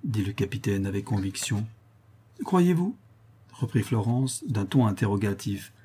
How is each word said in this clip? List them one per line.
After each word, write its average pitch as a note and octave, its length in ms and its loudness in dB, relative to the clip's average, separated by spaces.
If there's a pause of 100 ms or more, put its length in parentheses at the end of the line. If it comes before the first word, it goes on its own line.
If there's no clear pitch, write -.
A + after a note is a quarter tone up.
dit A2 200 0
le G2 80 -2
capitaine G2 540 -2
avec G2 180 -2
conviction. G2+ 600 -2 (760)
Croyez-vous? F3+ 520 4 (560)
reprit - 300 0
Florence A#2+ 640 0
d'un G#2+ 200 0
ton A#2+ 200 4
interrogatif. G2+ 840 -2 (120)